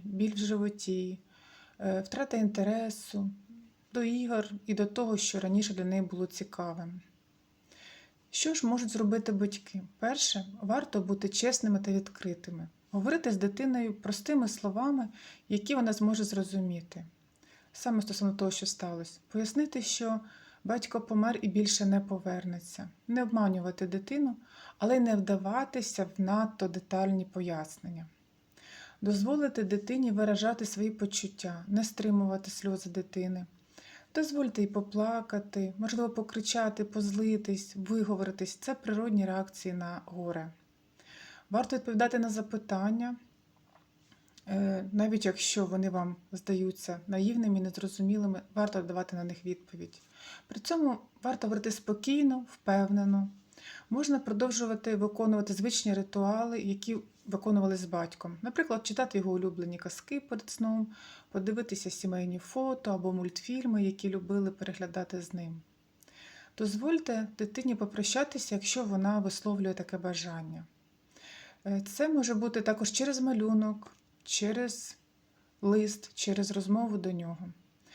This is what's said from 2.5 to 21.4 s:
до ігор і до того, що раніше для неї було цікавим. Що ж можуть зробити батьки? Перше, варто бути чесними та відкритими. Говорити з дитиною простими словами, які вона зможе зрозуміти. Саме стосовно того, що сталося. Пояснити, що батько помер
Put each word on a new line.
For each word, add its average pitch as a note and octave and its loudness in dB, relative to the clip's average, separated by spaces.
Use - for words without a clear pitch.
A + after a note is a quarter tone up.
до A#3+ 0
ігор A#3 0
і G#3+ 2
до G3+ 2
того, A3 0
що G3 0
раніше G3+ 2
для F#3 -2
неї F#3+ 2
було F3+ -2
цікавим. F3 -8
Що D#4+ 0
ж C#4 0
можуть A#3+ 2
зробити A3 2
батьки? G3+ -2
Перше, A3+ 0
варто G#3+ 0
бути G3 0
чесними G#3+ 2
та G3+ 0
відкритими. F3 -4
Говорити B3 2
з G3+ 2
дитиною A3+ 0
простими A3+ 0
словами, A#3 0
які G#3 0
вона A#3 4
зможе G#3+ 4
зрозуміти. F#3 -4
Саме A3+ 0
стосовно G3+ 0
того, G3 2
що F#3+ -4
сталося. E3+ -6
Пояснити, A#3 0
що A3+ -2
батько A3+ -2
помер A3 2